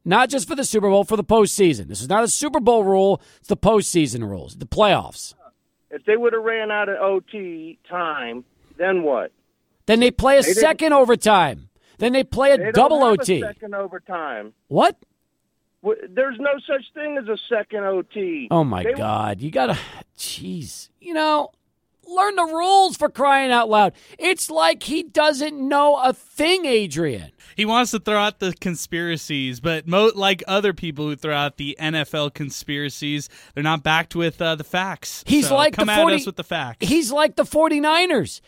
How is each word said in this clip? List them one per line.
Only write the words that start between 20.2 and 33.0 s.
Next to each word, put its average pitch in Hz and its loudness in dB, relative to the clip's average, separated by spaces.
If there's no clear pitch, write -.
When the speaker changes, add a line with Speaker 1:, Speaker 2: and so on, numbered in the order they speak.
Speaker 1:
You 349 -10
know, 302 0
learn 381 0
the 349 2
rules 359 4
for 294 -2
crying 269 2
out 240 2
loud. 214 4
It's 339 -2
like 320 2
he 320 -4
doesn't 302 0
know 285 4
a 254 2
thing, 339 -2
Adrian. 156 -2
Speaker 3:
He 214 0
wants 233 0
to 220 -2
throw 214 -2
out 208 -2
the 180 -2
conspiracies, 156 -6
but 160 -4
mo-, 208 2
like 196 -2
other 202 0
people 151 -8
who 147 -6
throw 151 -4
out 143 -4
the 143 -10
N 156 -4
F 151 -6
L 147 -4
conspiracies, 147 -8